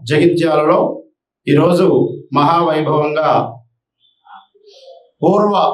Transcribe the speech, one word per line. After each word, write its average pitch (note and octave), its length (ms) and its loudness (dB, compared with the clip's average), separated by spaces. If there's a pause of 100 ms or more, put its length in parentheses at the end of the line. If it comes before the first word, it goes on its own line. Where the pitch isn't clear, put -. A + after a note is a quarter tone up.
జగిత్యాలలో E3 720 2 (680)
ఈరోజు F3 360 2 (500)
మహావైభవంగా D3+ 960 0 (1900)
పూర్వ G3+ 340 2 (200)